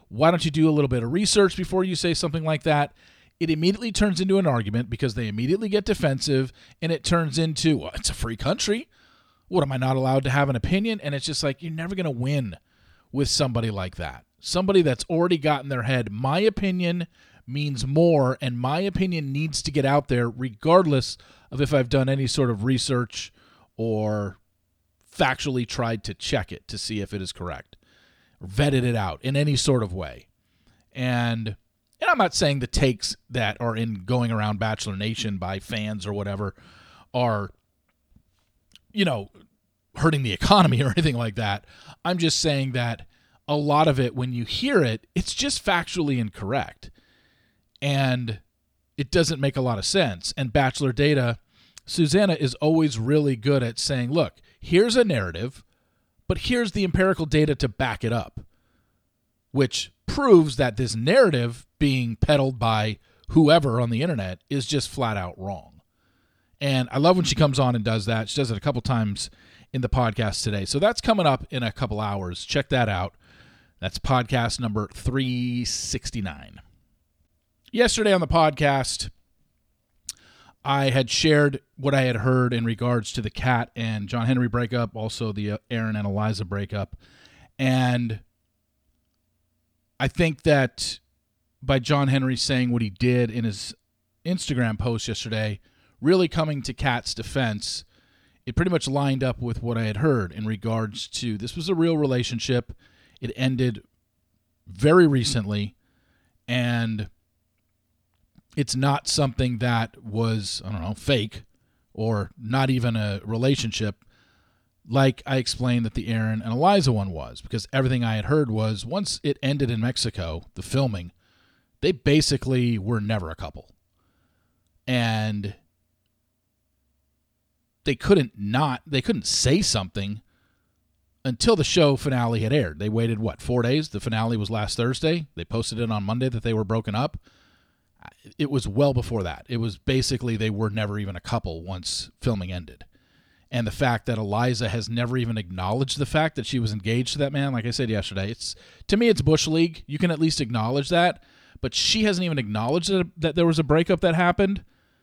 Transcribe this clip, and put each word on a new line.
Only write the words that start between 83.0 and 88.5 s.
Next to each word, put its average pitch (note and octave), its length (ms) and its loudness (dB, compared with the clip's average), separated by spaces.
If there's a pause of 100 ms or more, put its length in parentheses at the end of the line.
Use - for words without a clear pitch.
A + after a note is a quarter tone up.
to B2 80 -4
the G#2 100 -4
Kat A#2+ 440 0
and A2 320 -4
John A#2 180 -2
Henry B2 220 2
breakup, A#2 480 -2
also A2 380 -6
the, G#2 180 -4
uh, G#2 60 -4 (120)
Aaron A2+ 280 -2
and G2+ 100 -2
Eliza G#2 380 -2
breakup. G2+ 500 -6 (640)
And B2 640 0 (1800)